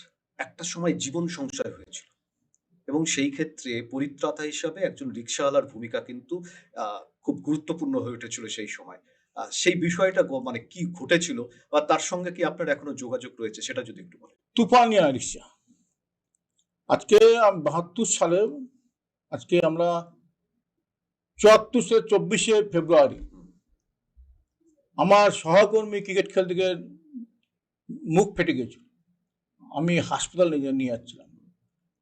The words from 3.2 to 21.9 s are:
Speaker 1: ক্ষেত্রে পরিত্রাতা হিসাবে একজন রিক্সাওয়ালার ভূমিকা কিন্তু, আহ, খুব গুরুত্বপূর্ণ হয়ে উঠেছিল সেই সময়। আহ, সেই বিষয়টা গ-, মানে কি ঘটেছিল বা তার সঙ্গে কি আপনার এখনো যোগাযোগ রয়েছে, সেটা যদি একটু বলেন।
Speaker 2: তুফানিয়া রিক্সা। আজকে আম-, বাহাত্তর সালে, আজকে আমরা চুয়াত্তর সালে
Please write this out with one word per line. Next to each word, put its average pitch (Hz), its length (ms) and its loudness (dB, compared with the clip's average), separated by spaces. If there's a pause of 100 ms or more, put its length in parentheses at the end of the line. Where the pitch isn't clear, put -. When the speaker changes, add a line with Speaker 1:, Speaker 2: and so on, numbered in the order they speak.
Speaker 1:
ক্ষেত্রে 127 500 -8
পরিত্রাতা 147 640 -6
হিসাবে 160 380 -8
একজন 139 300 -6
রিক্সাওয়ালার 139 540 -2
ভূমিকা 117 360 -10
কিন্তু, 123 420 -12 (320)
আহ, 104 240 -8 (220)
খুব 143 160 -6
গুরুত্বপূর্ণ 147 600 -4
হয়ে 120 140 -6
উঠেছিল 117 340 -14
সেই 104 200 -10
সময়। 92 300 -16 (380)
আহ, 110 160 -12
সেই - 240 -2
বিষয়টা 180 480 0
গ-, 131 200 -6
মানে 123 160 -8
কি 175 320 -10
ঘটেছিল 160 520 -2 (280)
বা 151 100 2
তার 160 180 0
সঙ্গে 180 320 -8
কি 175 120 -8
আপনার 156 260 -4
এখনো 143 240 -6
যোগাযোগ 127 460 -10
রয়েছে, 107 220 -10
সেটা 123 220 -8
যদি 117 180 -18
একটু - 160 -20
বলেন। - 200 -20 (180)
Speaker 2:
তুফানিয়া 220 560 4
রিক্সা। - 640 -10 (1120)
আজকে 214 500 6
আম-, 196 240 4
বাহাত্তর 170 440 -2
সালে, 185 420 2 (840)
আজকে 175 300 0
আমরা 170 500 0 (1300)
চুয়াত্তর 220 440 6
সালে 220 280 2